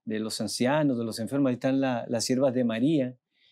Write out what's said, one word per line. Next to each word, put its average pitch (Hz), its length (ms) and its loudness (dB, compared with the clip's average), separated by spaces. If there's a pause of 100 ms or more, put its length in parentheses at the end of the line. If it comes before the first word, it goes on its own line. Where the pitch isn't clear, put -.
de 110 140 -4
los 110 220 -4
ancianos, 127 580 0
de 117 60 -2
los 110 160 -6
enfermos. 131 300 0
Ahí 123 40 2
están 135 260 0
la, 127 280 0
las 117 160 -2
siervas 127 300 2
de 123 100 2
María. 127 520 0 (340)